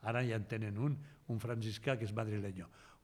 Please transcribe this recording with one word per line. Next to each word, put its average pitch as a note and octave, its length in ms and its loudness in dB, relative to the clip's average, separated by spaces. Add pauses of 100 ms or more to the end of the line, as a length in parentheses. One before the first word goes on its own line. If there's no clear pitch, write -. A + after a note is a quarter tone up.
Ara A2+ 240 2
ja A#2 80 2
en G#2+ 160 0
tenen G#2+ 280 -2
un, C#3 180 2 (320)
un A#2 100 0
franciscà A2+ 580 0
que A2 120 0
és G#2 60 -2
madrileño. G2+ 520 -2 (380)